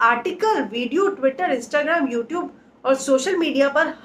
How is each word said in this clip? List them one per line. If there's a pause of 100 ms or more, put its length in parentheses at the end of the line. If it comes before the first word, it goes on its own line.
article,
video,
Twitter, (100)
Instagram,
YouTube (380)
और
social
media
पर (120)